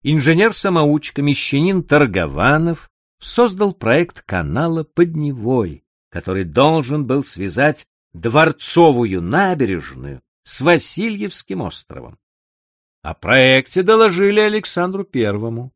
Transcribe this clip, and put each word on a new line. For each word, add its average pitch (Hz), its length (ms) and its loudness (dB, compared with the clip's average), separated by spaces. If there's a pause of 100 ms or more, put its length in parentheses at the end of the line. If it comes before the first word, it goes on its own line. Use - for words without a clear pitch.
инженер-самоучка, 156 1200 2
мещанин 143 640 0
Торгованов 131 1040 0 (300)
создал 202 540 0
проект 156 480 0
канала 120 640 -2
"Под 170 320 0
Невой", 123 680 -4 (260)
который 95 360 -6
должен 143 600 2
был 131 180 -2
связать 98 600 -2 (280)
Дворцовую 120 1080 2
набережную 90 1000 -4 (200)
с - 180 -10
Васильевским 190 1000 -2
островом. - 560 -14 (840)
О 78 100 -10
проекте 131 680 2
доложили 208 560 2
Александру 196 640 -2
Первому. 117 720 -4